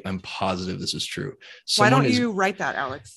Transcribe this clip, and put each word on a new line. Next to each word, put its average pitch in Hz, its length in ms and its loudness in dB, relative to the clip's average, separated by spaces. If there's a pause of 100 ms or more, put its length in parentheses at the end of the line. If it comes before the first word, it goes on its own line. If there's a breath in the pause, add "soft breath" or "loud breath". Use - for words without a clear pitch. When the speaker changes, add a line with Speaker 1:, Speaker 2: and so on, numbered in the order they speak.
Speaker 1:
I'm 95 160 -4
positive 92 580 -4
this 90 140 -6
is - 140 -6
true. 101 240 -6
Speaker 2:
Why - 580 0
Speaker 1:
Someone 262 140 6
Speaker 2:
don't - 80 4
Speaker 1:
is 247 80 4
Speaker 2:
you 240 120 0
write 196 280 0
that, 147 180 -4
Alex? 135 400 -6